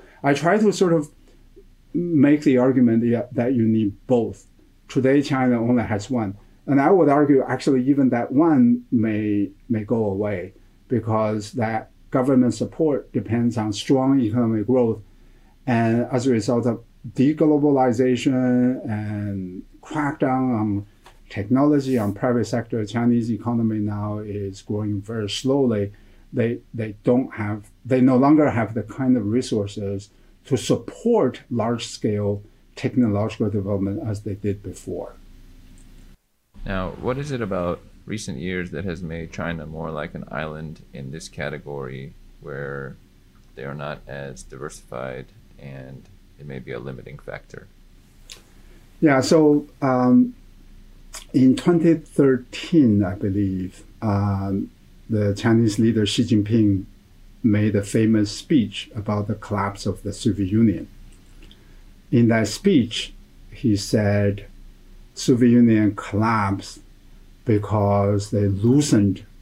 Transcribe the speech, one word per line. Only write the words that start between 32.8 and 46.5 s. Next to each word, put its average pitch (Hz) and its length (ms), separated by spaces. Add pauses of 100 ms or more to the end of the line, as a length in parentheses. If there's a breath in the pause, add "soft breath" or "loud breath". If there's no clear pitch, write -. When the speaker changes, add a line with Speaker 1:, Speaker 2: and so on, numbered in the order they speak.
Speaker 1:
development 101 560
as 104 160
they 101 120
did 98 280
before. - 520 (1500)
Speaker 2:
Now, 92 260
what 123 280
is 143 140
it 127 80
about 90 400 (260)
recent - 320
years 90 320
that 78 140
has 92 180
made 82 300
China 82 340
more 80 240
like 78 240
an 78 160
island 78 640
in 67 180
this 76 180
category 69 840 (260)
where 69 560 (600)
they 64 80
are 69 100
not 73 320
as 67 360
diversified 65 840 (320)
and - 500 (300)
it 139 80
may 135 140